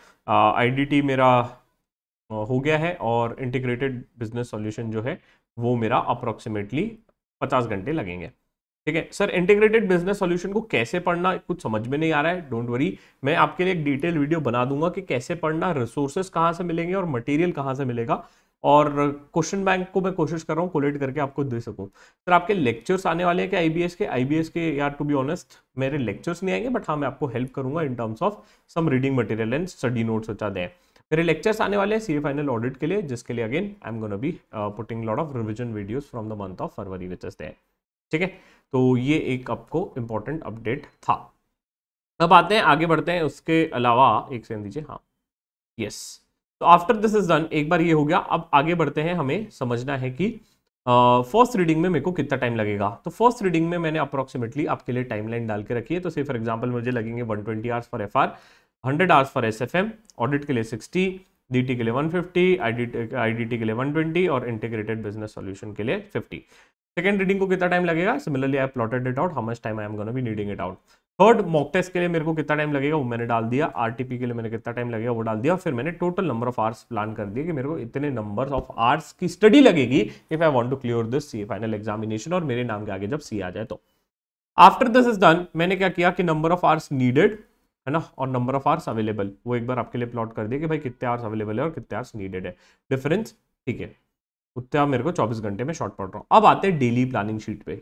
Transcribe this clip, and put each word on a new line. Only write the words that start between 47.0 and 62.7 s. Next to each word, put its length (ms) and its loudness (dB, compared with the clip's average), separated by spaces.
is 80 0
done, 220 2
एक 180 0
बार 120 4
ये 100 4
हो 140 4
गया। 120 2
अब 360 -2
आगे 220 4
बढ़ते 260 0
हैं, 140 0
हमें 340 -2
समझना 480 -4
है 140 -4
कि, 160 -2
अ, 640 -6
फर्स्ट 340 4
रीडिंग 260 4
में 80 2
मेरे 140 0
को 80 -2
कितना 260 -2
टाइम 180 0
लगेगा। 340 0
तो 60 -6
फर्स्ट 320 2
रीडिंग 260 2
में 80 -2
मैंने 220 -2
approximately 680 -4
आपके 240 -4
लिए 120 -2
टाइमलाइन 440 -4
डाल 160 -4
के 100 -6
रखी 200 -4
है। 60 -2
तो 100 -4
say 140 -4
for 120 -4
example 320 -2
मुझे 240 -2
लगेंगे 300 -4
वन 220 -4
ट्वेंटी 260 -6
hours 200 -6
for 120 -6
एफ़आर, 340 0
हंड्रेड 280 2
hours 220 6
for 100 0
एसएफ़एम, 480 -2
ऑडिट 260 0
के 80 -2
लिए 100 0
सिक्सटी, 580 -4
डीटी 240 0
के 80 -2
लिए 100 0
वन 160 0
फिफ्टी, 480 2
आईडीटी, 1120 -2